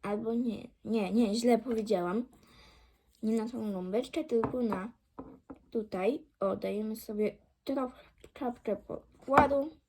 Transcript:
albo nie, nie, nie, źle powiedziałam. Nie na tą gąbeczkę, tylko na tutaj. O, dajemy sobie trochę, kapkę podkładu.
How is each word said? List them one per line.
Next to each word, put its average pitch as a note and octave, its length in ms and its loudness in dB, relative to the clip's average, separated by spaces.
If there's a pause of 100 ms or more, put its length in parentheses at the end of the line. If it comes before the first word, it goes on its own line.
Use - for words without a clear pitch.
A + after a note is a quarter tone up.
albo A3 320 -2
nie, A#3 340 -2 (180)
nie, G#3 260 0
nie, G#3+ 240 4
źle A#3+ 220 6
powiedziałam. A3 680 0 (960)
Nie A3 140 0
na A3 120 -2
tą A3 220 -6
gąbeczkę, G3 520 -4
tylko A#3+ 380 0
na G#3 300 -2 (800)
tutaj. G#3+ 540 -2 (140)
O, G3 160 0
dajemy G#3 400 -4
sobie G#3 420 -2 (260)
trochę, C4 400 -4 (300)
kapkę A#3+ 420 -4
podkładu. C#4 920 2 (200)